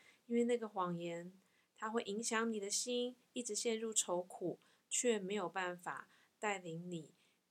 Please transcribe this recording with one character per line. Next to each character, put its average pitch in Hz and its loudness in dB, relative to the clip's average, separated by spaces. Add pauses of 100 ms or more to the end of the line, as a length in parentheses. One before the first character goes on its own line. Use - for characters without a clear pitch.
(260)
因 240 0
为 240 6
那 240 4
个 226 -4
谎 180 0
言， 170 -6 (380)
它 220 -4
会 226 2
影 208 -4
响 233 2
你 214 -2
的 202 -4
心， 247 0 (200)
一 247 -2
直 208 -4
陷 226 2
入 226 -2
愁 180 2
苦， 180 -4 (300)
却 233 4
没 190 -2
有 190 0
办 180 -2
法 143 -6 (320)
带 202 2
领 175 -6
你 160 -8 (360)